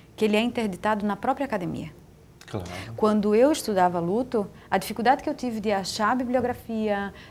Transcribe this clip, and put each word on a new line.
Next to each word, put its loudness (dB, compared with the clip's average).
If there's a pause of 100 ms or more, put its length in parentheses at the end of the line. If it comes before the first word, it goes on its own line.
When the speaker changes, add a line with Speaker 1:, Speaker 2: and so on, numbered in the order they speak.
(160)
Speaker 1:
que 0
ele 4
é 4
interditado -2
na 2
própria 0
academia. -4 (540)
Speaker 2:
Claro. -6 (300)
Speaker 1:
Quando 2
eu 6
estudava 2
luto, 0 (220)
a 2
dificuldade 0
que -4
eu -4
tive -6
de -2
achar 0
bibliografia, -2 (180)